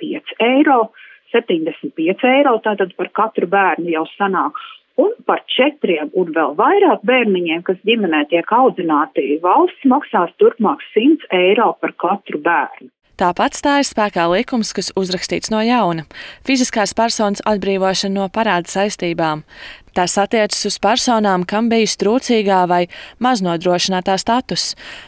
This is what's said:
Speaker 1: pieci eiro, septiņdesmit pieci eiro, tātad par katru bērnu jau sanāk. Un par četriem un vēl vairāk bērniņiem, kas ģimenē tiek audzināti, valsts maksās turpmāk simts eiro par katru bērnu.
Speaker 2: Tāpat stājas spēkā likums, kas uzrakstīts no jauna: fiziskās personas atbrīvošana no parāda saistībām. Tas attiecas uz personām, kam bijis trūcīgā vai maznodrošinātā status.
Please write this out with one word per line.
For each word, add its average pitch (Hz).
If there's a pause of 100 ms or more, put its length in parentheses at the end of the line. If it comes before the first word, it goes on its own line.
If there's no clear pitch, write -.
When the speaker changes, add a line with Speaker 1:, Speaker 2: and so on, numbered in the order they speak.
Speaker 1:
pieci 143
eiro, 254 (420)
septiņdesmit 160
pieci 170
eiro, 269 (100)
tātad 196
par 180
katru 196
bērnu 175
jau 160
sanāk. 185 (400)
Un 392 (160)
par 180
četriem 190
un 170
vēl 151
vairāk 285
bērniņiem, 190
kas 185
ģimenē 190 (100)
tiek 170
audzināti, 160
valsts 294
maksās 247
turpmāk 208
simts 285
eiro 185
par 160
katru 180
bērnu. 151 (240)
Speaker 2:
Tāpat 196
stājas 285
spēkā 208
likums, 214
kas 190 (100)
uzrakstīts 180
no 220
jauna: 214 (480)
fiziskās 247
personas 226
atbrīvošana 196
no 196
parāda 190
saistībām. 170 (500)
Tas 180
attiecas 208
uz 202
personām, 208
kam 220
bijis 220
trūcīgā 202
vai 175 (340)
maznodrošinātā 185
status. 226 (360)